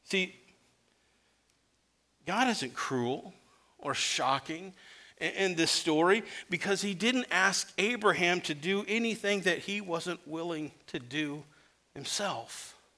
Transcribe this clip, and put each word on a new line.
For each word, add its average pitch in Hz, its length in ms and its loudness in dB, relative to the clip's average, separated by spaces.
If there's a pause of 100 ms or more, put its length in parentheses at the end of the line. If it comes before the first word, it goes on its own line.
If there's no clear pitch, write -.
See, 185 320 0 (1900)
God 226 220 2
isn't 135 260 -2
cruel 131 580 -2 (460)
or 139 160 -4
shocking 160 800 0 (440)
in, 160 120 -2
in 185 240 0
this 165 160 4
story 175 540 4 (260)
because 190 320 0
he 202 100 -2
didn't 240 380 2
ask 190 480 2
Abraham 185 640 2
to 160 100 -4
do 185 360 -2
anything 208 540 0
that 175 180 2
he 202 200 -4
wasn't 170 460 -6
willing 156 460 -6 (160)
to 160 100 -8
do 147 460 -6 (500)
himself. 135 800 -6 (220)